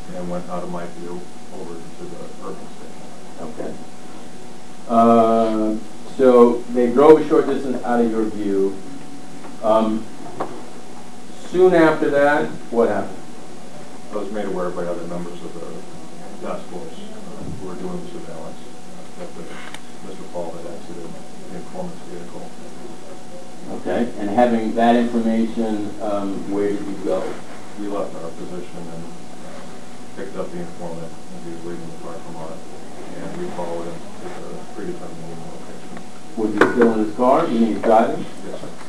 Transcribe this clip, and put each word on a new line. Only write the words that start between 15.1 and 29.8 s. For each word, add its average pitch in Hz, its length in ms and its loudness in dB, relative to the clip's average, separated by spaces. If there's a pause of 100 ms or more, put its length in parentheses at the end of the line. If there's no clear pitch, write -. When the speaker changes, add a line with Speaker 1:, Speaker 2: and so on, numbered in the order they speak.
Speaker 1:
of 85 140 -6
the 82 160 -6 (720)
task 180 220 -4
force, 170 320 -6
uh, 202 440 -6 (200)
who 185 60 -6
were 180 80 -6
doing 180 280 -4
the - 60 -6
surveillance, 165 480 -6
uh, - 640 -6
that 175 160 -6
the, 175 80 -6 (640)
Mister 90 240 -6
Paul 85 180 -4
had 85 160 -6
exited 85 420 -6
the - 480 -6
informant's 180 540 -4
vehicle. - 400 -4 (1300)
Speaker 2:
Okay, - 380 0
and 101 100 -2
having 110 460 4
that 117 220 6
information, 113 1080 2
um, 98 480 -2
where 101 180 2
did 101 120 0
you 98 240 -4
go? - 180 2 (560)
Speaker 1:
We 104 80 -4
left - 300 -2
our - 140 -4
position - 520 -6
and, 170 220 -4
uh, - 560 -6 (560)